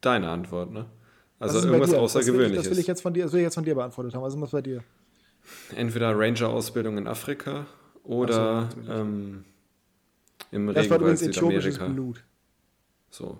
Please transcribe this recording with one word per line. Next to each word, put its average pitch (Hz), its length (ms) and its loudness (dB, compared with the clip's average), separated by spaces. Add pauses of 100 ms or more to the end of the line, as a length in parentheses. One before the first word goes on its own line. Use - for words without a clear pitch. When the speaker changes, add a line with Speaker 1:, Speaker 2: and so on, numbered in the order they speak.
Speaker 1:
deine 113 300 2
Antwort, 87 400 -6
ne? 110 160 -10 (540)
Also 110 160 0
Speaker 2:
Was - 0 -
ist 113 80 4
denn 175 80 4
bei 165 60 8
Speaker 1:
irgendwas - 120 6
Speaker 2:
dir? 165 60 6
Das 117 180 2
will 131 60 4
ich, 120 100 2
Speaker 1:
Außergewöhnliches. 120 340 4
Speaker 2:
das - 60 -2
will 185 80 2
ich 175 80 0
jetzt 180 160 -4
von 175 120 -2
dir, 175 100 0
das 147 80 -4
will 175 80 4
ich 170 40 4
jetzt 165 100 -2
von 165 100 -4
dir 156 100 0
beantwortet 123 400 -4
haben. 127 80 -6
Was 135 120 -6
ist 147 60 -6
denn 147 100 -6
bei 143 120 -2
dir? 131 220 -8 (880)
Speaker 1:
Entweder 117 420 0
Ranger-Ausbildung 113 840 0
in 101 100 -6
Afrika 143 580 -8 (380)
oder, 117 640 0
Speaker 2:
Ach - 20 -6
so, - 100 -14
natürlich. 113 200 -6
Speaker 1:
ähm, 101 440 -6 (1080)
im 104 160 -2
Speaker 2:
Das 104 80 0
war 156 60 4
Speaker 1:
Regenwald 165 180 4
Speaker 2:
übrigens 165 220 4
äthiopisches 156 520 2
Speaker 1:
Südamerika. 135 180 -4
Speaker 2:
Blut. 127 320 -6 (840)
Speaker 1:
So. - 300 -14